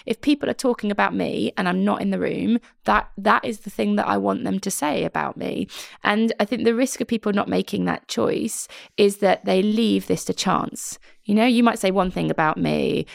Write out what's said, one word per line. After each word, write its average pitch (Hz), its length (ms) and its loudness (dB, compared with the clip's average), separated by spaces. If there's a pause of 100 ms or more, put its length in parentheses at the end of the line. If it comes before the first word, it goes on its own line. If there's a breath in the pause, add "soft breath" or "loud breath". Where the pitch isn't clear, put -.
If - 140 -4
people 285 300 0
are - 40 -2
talking 233 380 0
about 202 220 0
me 196 420 -2
and 185 120 0
I'm 185 160 0
not 202 180 0
in 202 80 -2
the 190 80 -2
room, 202 400 0 (260 soft breath)
that, 214 320 0
that 208 280 2
is 220 160 -6
the 202 100 -14
thing 208 240 -2
that 208 140 0
I 202 80 0
want 196 260 0
them 190 160 -2
to 196 120 -4
say 160 340 -2
about 151 320 -4
me. 170 320 -6 (340 loud breath)
And 220 380 2
I 214 40 2
think 226 200 -2
the 233 100 4
risk 254 260 0
of 240 60 -4
people 220 260 -2
not 202 160 0
making 185 360 -2
that 175 240 -4
choice - 580 -2 (300 loud breath)
is 202 220 4
that 190 260 2
they 190 180 2
leave 214 460 2
this 180 160 -2
to 185 100 -2
chance. - 640 -4 (260 soft breath)
You 208 120 2
know, 220 100 4
you 240 160 4
might 226 160 4
say 190 140 2
one 185 180 2
thing 165 180 -2
about 160 280 2
me 151 580 0